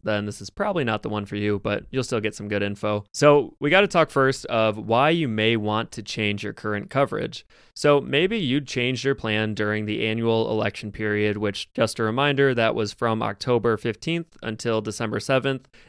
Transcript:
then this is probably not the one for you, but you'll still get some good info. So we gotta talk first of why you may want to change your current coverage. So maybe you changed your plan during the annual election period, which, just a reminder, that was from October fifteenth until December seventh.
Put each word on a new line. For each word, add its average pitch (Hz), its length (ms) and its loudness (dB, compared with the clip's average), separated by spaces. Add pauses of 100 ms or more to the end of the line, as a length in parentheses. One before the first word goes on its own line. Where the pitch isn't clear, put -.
then 104 220 0
this 104 140 -8
is 101 80 -12
probably 196 360 -2
not 110 180 0
the 113 60 -4
one 104 180 -4
for - 80 -10
you, 104 240 0
but 104 320 -4
you'll 127 140 -2
still 117 160 -2
get 107 160 -2
some 104 100 -10
good 101 160 -2
info. 104 500 -2
So 147 460 4
we 147 100 0
gotta 190 200 6
talk 160 220 2
first 135 360 2
of 110 320 2
why 120 320 4
you 165 160 0
may 110 300 2
want 107 340 -2
to 104 140 -12
change 104 400 -2
your 107 80 -6
current 104 360 -6
coverage. - 560 -2 (300)
So 147 260 4
maybe 160 380 0
you 143 220 0
changed 123 440 -4
your 135 100 2
plan 107 400 -2
during 107 320 -2
the 110 200 -2
annual 113 440 0
election 107 420 -4
period, 104 460 0
which, 104 340 -4
just 117 260 0
a 120 40 -2
reminder, 135 520 2
that 113 200 2
was 110 180 -2
from 113 300 -2
October 113 560 0
fifteenth - 640 -4
until 110 400 -2
December 110 360 -4
seventh. 135 480 -2 (220)